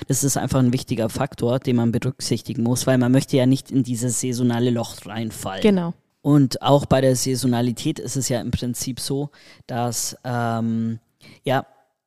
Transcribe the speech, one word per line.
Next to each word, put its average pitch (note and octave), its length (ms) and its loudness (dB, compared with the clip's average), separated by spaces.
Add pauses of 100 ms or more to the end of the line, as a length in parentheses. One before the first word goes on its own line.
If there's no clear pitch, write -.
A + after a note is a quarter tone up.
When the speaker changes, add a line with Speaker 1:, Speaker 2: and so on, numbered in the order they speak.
Speaker 1:
das C3+ 160 -2
ist C#3 140 0
einfach C3 220 0
ein B2 120 6
wichtiger A#2 380 -2
Faktor, B2+ 500 -2
den B2+ 160 0
man A#2 160 2
berücksichtigen - 720 -4
muss, B2 240 0
weil C3 100 4
man B2 140 2
möchte C3+ 240 2
ja B2+ 100 4
nicht C3 260 2
in C3 120 2
dieses A#2+ 380 -2
saisonale B2 480 0
Loch A#2 360 -4
reinfallen. A2 560 -8
Speaker 2:
Genau. F3+ 320 2 (280)
Speaker 1:
Und C#3+ 400 4
auch C#3+ 240 4
bei C3 160 2
der C3 140 4
Saisonalität B2 840 -2
ist - 160 -8
es C3 140 -4
ja A#2+ 100 0
im A2 120 -6
Prinzip A#2+ 480 -6
so, C#3+ 300 -4 (380)
dass, A#2+ 560 -4
ähm, A2+ 760 -2 (440)
ja, C3+ 220 0 (420)